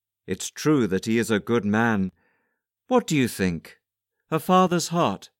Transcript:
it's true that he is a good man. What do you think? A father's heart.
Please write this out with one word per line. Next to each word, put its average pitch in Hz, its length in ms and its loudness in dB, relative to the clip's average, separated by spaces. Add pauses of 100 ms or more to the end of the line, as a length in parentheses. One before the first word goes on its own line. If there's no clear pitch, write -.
(260)
it's - 240 -8
true 143 380 0
that 92 180 -2
he 113 120 0
is 113 120 0
a 107 100 2
good 113 260 -2
man. 104 460 0 (760)
What 240 200 0
do 165 80 -2
you 127 120 2
think? 90 520 -4 (520)
A 160 80 0
father's 180 500 2
heart. 156 400 -2 (100)